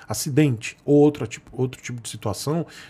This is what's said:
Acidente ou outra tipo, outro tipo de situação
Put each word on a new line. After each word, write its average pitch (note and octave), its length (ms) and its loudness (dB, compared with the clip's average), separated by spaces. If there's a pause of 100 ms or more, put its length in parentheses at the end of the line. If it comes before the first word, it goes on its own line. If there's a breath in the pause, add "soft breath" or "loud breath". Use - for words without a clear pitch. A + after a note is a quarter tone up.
Acidente B2+ 760 0
ou C#3+ 120 4
outra D3 300 4
tipo, - 260 -16
outro B2+ 280 -6
tipo B2 220 -12
de - 60 -14
situação C#3 580 -6 (240 loud breath)